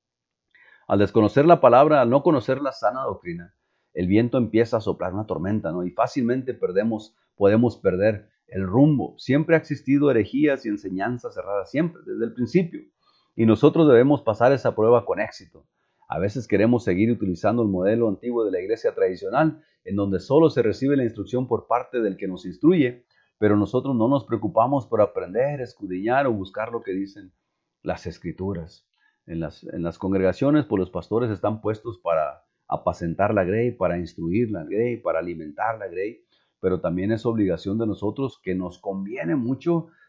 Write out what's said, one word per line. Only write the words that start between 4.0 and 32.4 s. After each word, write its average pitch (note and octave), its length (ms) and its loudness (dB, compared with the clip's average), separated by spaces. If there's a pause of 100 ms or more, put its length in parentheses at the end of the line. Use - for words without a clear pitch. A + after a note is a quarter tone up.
viento A#2 320 2
empieza A2+ 380 0
a G#2+ 40 0
soplar F2+ 320 -6
una G#2 140 -8
tormenta, F2+ 440 -4
¿no? F2 140 -6
Y F2 60 -8
fácilmente B2+ 640 -4
perdemos, G#2+ 600 -4 (200)
podemos G#2+ 420 4
perder G2+ 520 0 (180)
el F#2+ 180 -6
rumbo. B2+ 540 2
Siempre D3+ 360 2
ha D#3 40 6
existido C#3+ 500 0
herejías C3+ 560 0
y A2 40 -4
enseñanzas G#2 680 -6
erradas, F#2+ 320 -6
siempre, - 340 -4
desde G#2 220 -6
el A2+ 80 -8
principio. E3 480 -2 (540)
Y A#2 100 2
nosotros D3 420 6
debemos C3 360 6
pasar A#2 280 4
esa A#2+ 220 0
prueba A2 320 4
con F#2 140 -4
éxito. - 480 -10 (400)
A C2+ 100 -8
veces G#2 300 -4
queremos G#2+ 360 4
seguir G#2 280 2
utilizando G#2 500 -2
el A2 80 2
modelo G2+ 380 0
antiguo A#2 360 -4
de G2+ 80 -2
la F2+ 100 -4
iglesia A2 340 -4
tradicional, G2 680 0 (240)
en G2 100 -8
donde G2 240 -2
solo D#3 300 4
se B2+ 140 0
recibe C3 340 0
la C3 60 0
instrucción A#2 440 -4
por A2+ 200 -4
parte A#2+ 340 -2
del F#2+ 160 -2
que G2 100 -8
nos F#2 200 -10
instruye, C3 580 0 (320)
pero G#2 200 4
nosotros B2 380 -2
no A2+ 120 2
nos C#3 180 0
preocupamos A2+ 640 -2
por G#2+ 140 0
aprender, G#2 600 -2
escudriñar G#2 640 -4
o B2 80 0
buscar G#2 380 -8
lo A#2 100 -8
que G2 120 -8
dicen G2 380 -10 (520)
las E2+ 240 -6
Escrituras. E2+ 800 -10 (400)
En E2 120 -8
las, D#2+ 260 -10
en - 180 -8
las E2+ 160 -6
congregaciones, F#2+ 680 0
pues, G#2 140 -2
los F2+ 100 -2
pastores A2 400 -4
están G#2 320 -4
puestos G#2+ 380 -8
para D#2 440 -4 (220)